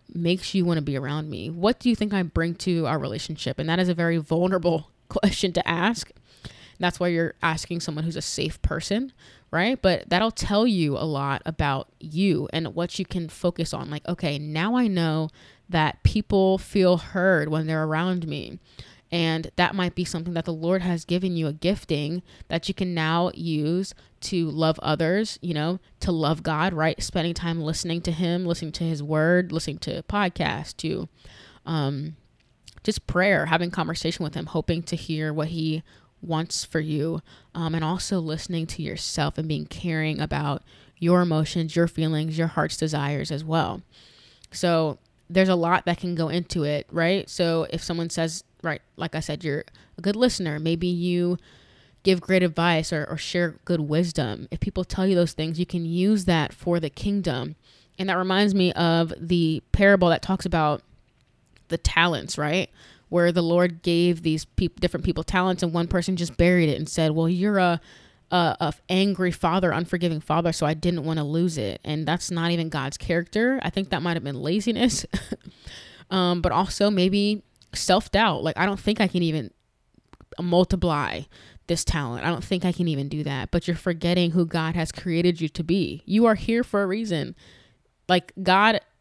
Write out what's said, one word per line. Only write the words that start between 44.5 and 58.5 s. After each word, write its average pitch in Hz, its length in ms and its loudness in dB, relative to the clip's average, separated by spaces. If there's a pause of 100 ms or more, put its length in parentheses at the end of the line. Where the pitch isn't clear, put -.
So 165 480 0 (300)
there's 190 200 4
a 185 60 4
lot 170 320 2
that 170 120 0
can 175 160 -4
go 160 140 0
into 170 360 -2
it, 147 260 -2
right? 170 380 0
So 165 420 0
if 165 120 -6
someone 165 280 -4
says, 165 340 -4 (180)
right, 160 180 -4 (160)
like - 180 -6
I 156 60 -4
said, 160 240 -6
you're 147 200 -4 (340)
a - 20 -12
good 202 160 0
listener, 185 420 0
maybe 165 280 0
you 175 500 0 (640)
give 190 180 4
great 185 220 2
advice 165 500 2
or, 151 180 -2
or 160 80 -6
share 175 460 -2
good 175 160 0
wisdom. 151 720 0
If - 100 -8
people 185 240 -2
tell - 220 -2
you 196 80 4
those 175 180 4
things, 160 260 -4
you 175 80 0
can 170 180 -4
use 185 400 2
that 165 280 2
for 175 280 -2
the 160 100 -4
kingdom. 156 640 -4 (420)
And 190 100 -4
that 180 80 0
reminds 190 380 2